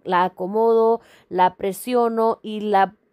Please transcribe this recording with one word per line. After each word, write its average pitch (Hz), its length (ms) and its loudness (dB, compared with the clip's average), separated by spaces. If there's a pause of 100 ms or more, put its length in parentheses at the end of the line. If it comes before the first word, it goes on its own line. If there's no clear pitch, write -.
la 180 200 0
acomodo, 226 760 0 (300)
la 180 240 2
presiono 226 880 -2
y 214 180 -8
la 196 320 0 (200)